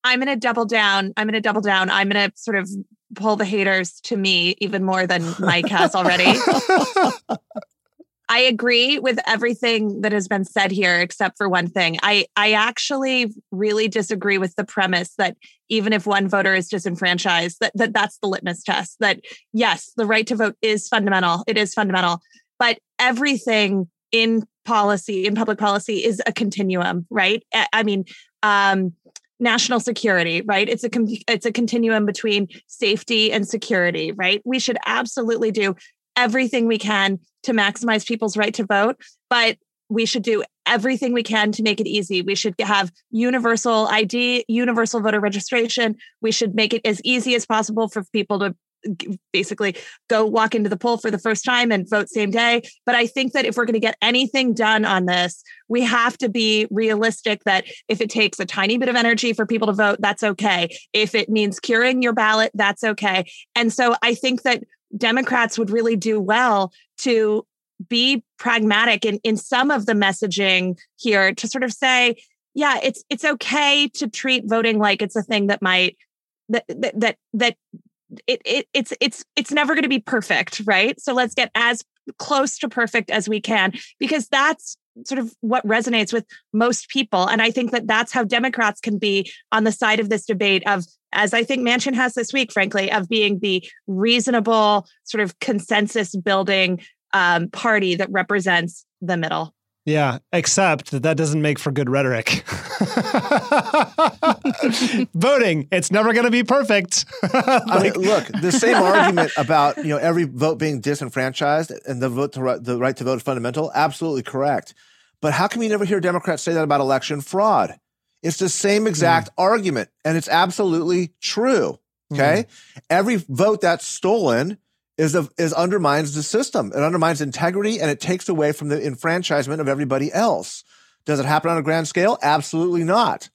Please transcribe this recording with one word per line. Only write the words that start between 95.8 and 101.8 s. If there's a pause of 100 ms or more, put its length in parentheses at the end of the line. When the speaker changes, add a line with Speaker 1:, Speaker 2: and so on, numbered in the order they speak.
Speaker 1:
building, (320)
um,
party
that
represents (160)
the
middle. (300)
Speaker 2:
Yeah, (120)
except
that
that
doesn't
make
for
good